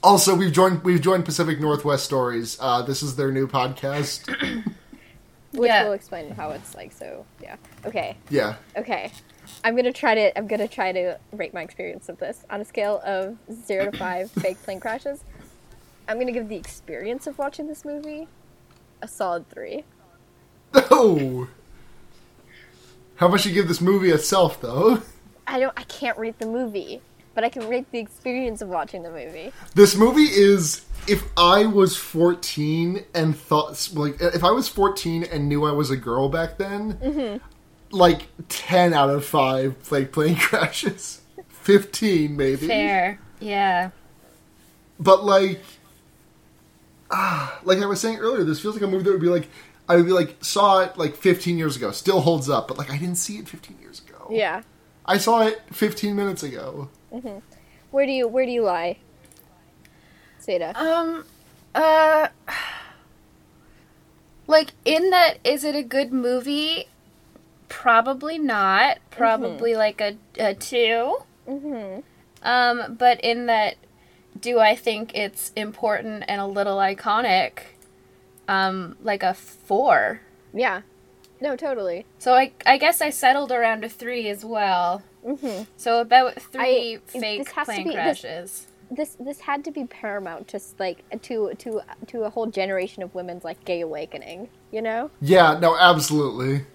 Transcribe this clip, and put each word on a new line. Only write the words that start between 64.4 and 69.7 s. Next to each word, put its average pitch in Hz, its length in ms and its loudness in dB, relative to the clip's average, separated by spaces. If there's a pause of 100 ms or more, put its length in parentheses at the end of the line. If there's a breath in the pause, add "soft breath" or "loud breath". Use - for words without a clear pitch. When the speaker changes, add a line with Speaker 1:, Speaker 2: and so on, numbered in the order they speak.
Speaker 3:
like, 311 240 4 (140)
in 320 240 2
that, 349 340 4
is 285 200 0
it 294 120 -2
a 294 80 -2
good 262 300 -2
movie? 269 720 -2 (800)
Probably 262 680 2
not. 214 600 2
Speaker 2:
Mm-hmm. - 200 -20
Speaker 3:
Probably, 226 580 0